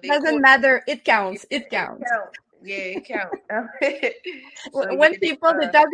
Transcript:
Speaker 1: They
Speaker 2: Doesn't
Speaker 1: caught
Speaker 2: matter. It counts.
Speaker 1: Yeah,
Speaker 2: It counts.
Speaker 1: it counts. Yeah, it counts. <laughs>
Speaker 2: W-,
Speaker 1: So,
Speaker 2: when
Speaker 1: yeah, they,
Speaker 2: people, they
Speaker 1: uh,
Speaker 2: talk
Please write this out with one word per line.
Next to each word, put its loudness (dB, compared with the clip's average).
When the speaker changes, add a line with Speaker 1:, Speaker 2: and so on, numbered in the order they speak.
Speaker 1:
They -4
Speaker 2:
Doesn't 0
Speaker 1:
caught -
Speaker 2:
matter. 4
It -8
counts. 0
Speaker 1:
Yeah, -8
Speaker 2:
It -20
counts. -8
Speaker 1:
it -10
counts. -6
Yeah, -12
it -10
counts. -8
<laughs> -6
Speaker 2:
W-, -2
Speaker 1:
So, -4
Speaker 2:
when 6
Speaker 1:
yeah, -10
they, 0
Speaker 2:
people, 0
they 0
Speaker 1:
uh, -2
Speaker 2:
talk 8